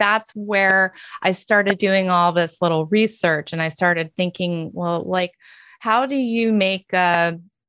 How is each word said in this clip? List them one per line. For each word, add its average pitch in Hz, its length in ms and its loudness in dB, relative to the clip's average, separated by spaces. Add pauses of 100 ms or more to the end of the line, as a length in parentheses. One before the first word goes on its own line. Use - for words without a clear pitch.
that's 214 340 0
where 196 580 2 (300)
I 185 80 2
started 202 480 0
doing 190 320 2
all 175 220 2
this 170 280 -2
little 160 260 0
research. 185 640 0
And 165 100 -4
I 160 60 -2
started 165 480 -2
thinking, 175 580 -4
well, 170 300 -4
like, 180 280 -4 (460)
how 233 260 0
do 269 120 -4
you 226 360 0
make 190 400 0
a 170 460 2 (300)